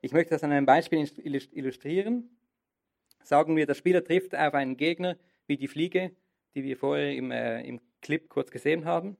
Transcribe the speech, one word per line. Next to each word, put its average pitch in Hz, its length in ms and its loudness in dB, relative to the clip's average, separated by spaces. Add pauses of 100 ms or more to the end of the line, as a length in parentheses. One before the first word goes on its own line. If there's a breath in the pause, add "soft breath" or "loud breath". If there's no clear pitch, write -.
Ich - 120 -8
möchte 160 180 4
das 156 140 0
an 147 80 2
einem 143 120 4
Beispiel 156 360 6
illust-, 143 520 -6
illustrieren. 190 760 -4 (920)
Sagen 156 320 2
wir, 151 100 2
der 143 80 0
Spieler 180 300 2
trifft 185 320 0
auf 151 180 0
einen 131 220 0
Gegner 170 400 -2 (320)
wie 147 80 0
die 135 100 -6
Fliege, 180 480 -2 (400)
die 139 80 -6
wir 135 140 -6
vorher 143 360 -2
im, 127 200 -6
äh, 120 300 -4
im 123 180 -12 (200)
Clip - 280 -4
kurz - 240 -4
gesehen 151 320 -2
haben. 170 360 -4